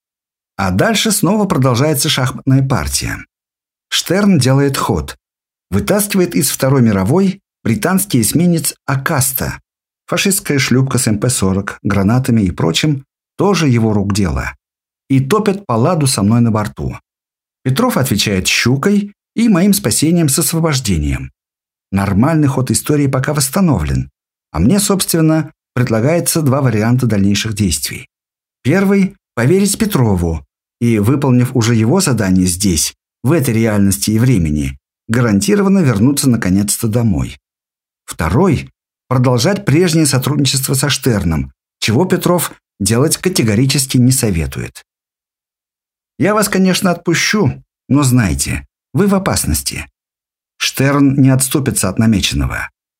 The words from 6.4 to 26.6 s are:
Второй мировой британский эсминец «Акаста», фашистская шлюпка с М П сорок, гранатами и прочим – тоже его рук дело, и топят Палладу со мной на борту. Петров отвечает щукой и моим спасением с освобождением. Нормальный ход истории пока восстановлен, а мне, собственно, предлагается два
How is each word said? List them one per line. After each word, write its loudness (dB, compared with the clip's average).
Второй 0
мировой 2
британский -2
эсминец 0
«Акаста», -4
фашистская -2
шлюпка 0
с -2
М 0
П -2
сорок, -2
гранатами 0
и 0
прочим – -2
тоже 0
его 2
рук 0
дело, -2
и 2
топят -2
Палладу 0
со -2
мной 4
на 2
борту. -4
Петров 0
отвечает 0
щукой 0
и 2
моим 4
спасением 0
с -2
освобождением. -2
Нормальный 2
ход 0
истории 0
пока -2
восстановлен, 0
а -4
мне, 2
собственно, 0
предлагается 0
два 2